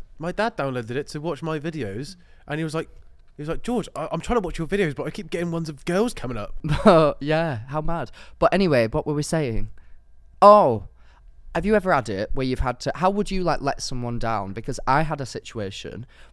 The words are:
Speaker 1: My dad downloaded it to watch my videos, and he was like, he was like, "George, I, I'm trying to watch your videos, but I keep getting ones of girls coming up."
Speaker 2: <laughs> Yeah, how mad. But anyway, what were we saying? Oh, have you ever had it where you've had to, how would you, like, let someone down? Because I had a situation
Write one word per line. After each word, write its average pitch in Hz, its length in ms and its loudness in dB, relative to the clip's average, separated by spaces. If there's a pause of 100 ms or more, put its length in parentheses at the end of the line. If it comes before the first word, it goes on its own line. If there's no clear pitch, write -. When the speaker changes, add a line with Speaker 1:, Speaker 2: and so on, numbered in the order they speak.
(200)
Speaker 1:
My 165 140 -6
dad 220 240 -2
downloaded 123 340 -4
it 139 160 -4
to 151 140 -10
watch 151 200 -6
my 160 160 -4
videos, 143 600 -8 (300)
and 147 120 -6
he 165 60 -2
was 151 100 -4
like, 165 140 -6 (480)
he 147 40 -12
was 147 60 -10
like, 160 160 -4
"George, 233 320 -2
I, 151 160 -6
I'm 165 80 -2
trying 226 220 0
to 180 40 -2
watch 160 140 -6
your 160 80 -4
videos, 180 260 0
but 139 140 -6
I - 20 -4
keep 175 200 -10
getting 170 220 -4
ones 165 180 -4
of 143 160 -14
girls 202 280 0
coming 123 240 -6
up." 151 800 4
Speaker 2:
<laughs> - 40 -16
Yeah, 151 380 0 (100)
how 151 100 -4
mad. 160 320 -2 (280)
But - 140 4
anyway, 151 340 4
what 151 200 -4
were 151 60 0
we 147 100 0
saying? 113 460 0 (720)
Oh, 190 480 8 (680)
have 170 100 -2
you 214 100 4
ever 185 180 2
had 120 160 2
it 101 240 -4
where 131 120 0
you've 127 140 0
had 123 220 -2
to, 139 140 -2
how 180 140 2
would 202 220 0
you, 190 100 -2
like, 165 200 0
let 135 200 -4
someone 120 380 -4
down? 107 320 -2
Because 113 340 -8
I 143 180 4
had 151 180 -4
a 127 40 -8
situation 98 800 -10 (280)